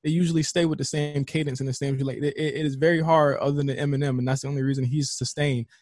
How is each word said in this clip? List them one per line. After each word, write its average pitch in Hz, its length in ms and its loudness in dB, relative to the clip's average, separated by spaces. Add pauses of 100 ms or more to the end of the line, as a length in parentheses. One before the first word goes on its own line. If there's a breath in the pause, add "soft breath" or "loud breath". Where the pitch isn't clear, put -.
they 151 60 0
usually 165 340 2
stay 175 200 2
with 156 140 0
the 139 60 -2
same 147 400 -2
cadence 143 340 -2
and 135 100 -4
the 131 60 -4
same, 139 240 -2
like, 135 200 -4
it, 147 180 -2
it 156 300 -2
is 135 100 -2
very 160 240 4
hard, 160 380 4
other 143 260 0
than - 40 0
Eminem, 135 520 0
and 123 80 0
that's 135 140 0
the 135 60 -6
only 139 140 -2
reason 135 220 0
he's 139 260 -2
sustained. 131 560 -2 (160 soft breath)